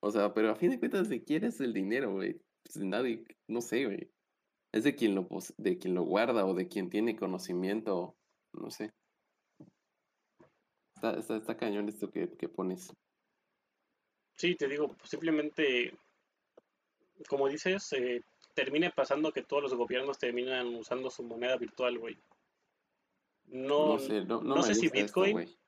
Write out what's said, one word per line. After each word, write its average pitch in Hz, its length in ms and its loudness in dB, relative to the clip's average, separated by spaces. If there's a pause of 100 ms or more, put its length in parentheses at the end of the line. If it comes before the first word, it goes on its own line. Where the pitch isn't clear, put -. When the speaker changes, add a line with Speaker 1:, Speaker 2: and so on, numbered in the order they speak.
Speaker 1:
O 104 100 0
sea, 104 220 4
pero 110 180 4
a 113 40 2
fin 175 160 4
de 120 80 -2
cuentas, 131 300 0
¿de 123 140 -2
quién 160 200 0
es 233 180 -2
el 120 120 0
dinero, 104 400 0
güey? 95 260 -2 (240)
Pues - 160 -18
de 98 60 -2
nadie, 113 400 -2 (220)
no 117 140 -2
sé, 120 240 0
güey. - 240 -4 (640)
Es 110 100 2
de 139 120 6
quien 107 200 4
lo 92 120 0
pos-, - 300 -8
de - 200 2
quien 90 180 0
lo 87 80 2
guarda 104 420 4
o 95 80 2
de 90 140 -2
quien 92 220 -4
tiene 110 260 0
conocimiento, 92 1000 -2 (380)
no - 180 -10
sé. 107 220 -10 (2000)
Está, 110 220 -2
está, 110 200 -4
está 113 200 -6
cañón 104 320 -2
esto 104 220 -6
que, - 260 -2
que - 120 -6
pones. 92 440 -6 (1400)
Speaker 2:
Sí, 175 180 2
te 143 120 -2
digo, 147 220 -2
pues, - 200 -18
simplemente, 147 840 0 (1400)
como 139 180 2
dices, 185 460 -2
eh, 123 280 0 (320)
termina 147 360 0
pasando 147 420 0
que 127 120 -6
todos 143 200 0
los 131 120 0
gobiernos 127 440 -2
terminan 123 560 -2
usando 127 340 -4
su 123 140 -10
moneda 120 340 0
virtual, 120 420 -2
güey. 113 180 -10 (1300)
No, 147 460 4
Speaker 1:
No 107 60 2
sé, 107 260 0
no, 110 160 -2
no 139 140 2
Speaker 2:
no - 20 -
Speaker 1:
me - 60 6
Speaker 2:
sé 220 120 4
si 214 120 4
Speaker 1:
gusta 135 120 2
esto, 208 220 2
Speaker 2:
Bitcoin, 202 120 6
Speaker 1:
güey. 170 240 -4 (100)